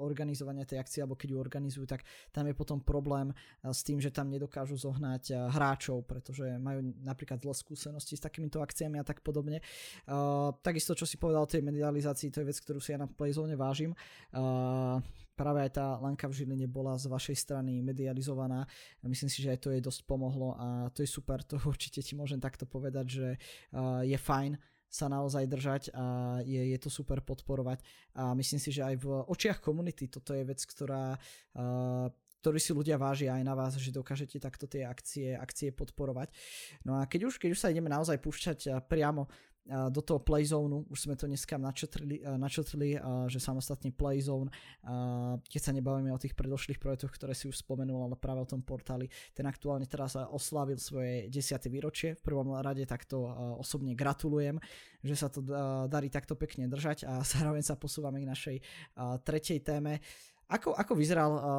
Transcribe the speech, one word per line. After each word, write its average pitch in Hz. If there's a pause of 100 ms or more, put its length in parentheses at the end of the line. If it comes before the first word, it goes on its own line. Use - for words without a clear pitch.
organizovania 143
tej 131
akcie, -
alebo 135
keď 139
ju 135
organizujú, 135
tak 131 (320)
tam 147
je 135
potom 143
problém, 143 (320)
a, 131
s -
tým, 143
že 139
tam 139
nedokážu 139
zohnať, 131
a, 123
hráčov, 135
pretože 131
majú 135 (160)
napríklad 131
zlé 139
skúsenosti 147
s -
takýmito 156
akciami 151
a 139
tak -
podobne. 151 (420)
A, 143
takisto, 165
čo 165
si -
povedal 156
o -
tej 160
medializácii, 147
to 151
je 139
vec, 151
ktorú 143
si -
ja 143
na 143
Playzone 147
vážim. 143 (380)
A, 127 (340)
práve 143
aj 135
tá 139 (100)
lanka 139
v 139
Žiline 135
bola 131
z 135
vašej 131
strany 131
medializovaná. 131 (340)
Myslím 127
si, -
že 135
aj 127
to 143
jej 131
dosť 127
pomohlo 131
a 123 (240)
to -
je 147
super, 135
to -
<laughs> -
určite -
ti 147
môžem 139
takto 135
povedať, 135
že, 131 (420)
a, 127
je 135
fajn 139 (260)
sa -
naozaj 139
držať 135 (100)
a 127 (360)
je, 131
je 131
to -
super 139
podporovať. 131 (300)
A 127
myslím 131
si, 139
že 139
aj 131
v 131 (220)
očiach 185
komunity 156
toto -
je 135
vec, 131
ktorá, 135 (380)
a, 123 (760)
ktorú 156
si 160
ľudia 151
vážia 135
aj 131
na 135
vás, 131
že 131
dokážete 135
takto 131
tie 139
akcie, 127
akcie 135
podporovať. 135 (500)
No 131
a 135
keď 170
už, 262
keď 175
už 185
sa 214
ideme 165
naozaj 151
púšťať, 151
a, 131
priamo 147 (400)
a, 131
do 147
toho 151
Playzone-u, 147
už -
sme 143
to 143
dneska 139
načetrili, 143
a, 135
načetrili, 143
a, 127
že 127
samostatne 131
Playzone, 135 (340)
a, 123
keď -
sa -
nebavíme 135
o 127
tých 139
predošlých 131
projektoch, 135
ktoré 135
si -
už 135
spomenul, 131
ale 127
práve 131
o 127
tom 131
portáli, 127 (240)
ten -
aktuálne 139
teraz, 135
a, 131
oslávil 139
svoje 123
desiate 131
výročie. 147
V -
prvom 135
rade 135
takto, 127
a, 120
osobne 135
gratulujem, 147 (480)
že 147
sa 147
to, 135
a, 135
darí 143
takto 139
pekne -
držať 147
a 131
<laughs> -
zároveň 151
sa 147
posúvame 139
k -
našej, 131 (400)
a, 127
tretej 156
téme. 147 (480)
Ako, -
ako 202
vyzeral, 151
a, 139 (180)